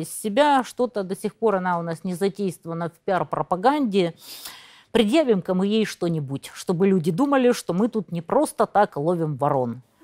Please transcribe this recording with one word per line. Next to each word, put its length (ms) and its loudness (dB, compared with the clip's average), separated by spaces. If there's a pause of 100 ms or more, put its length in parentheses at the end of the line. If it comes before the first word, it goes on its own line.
из 80 -10 (120)
себя. 420 2
Что-то 380 -4
до 140 -8
сих 180 -6
пор 200 0
она 240 0
у 40 -4
нас 220 -8
не 100 -4
задействована 760 -4
в 20 -14 (140)
пиар-пропаганде. 1080 0 (800)
Предъявим-ка 640 2
мы 120 0
ей 200 2
что-нибудь, 680 -4
чтобы 320 0
люди 240 2
думали, 420 2
что 200 -6
мы 160 0
тут 240 -6
не 80 -6
просто 460 0
так 320 2
ловим 380 -2
ворон. 440 0 (240)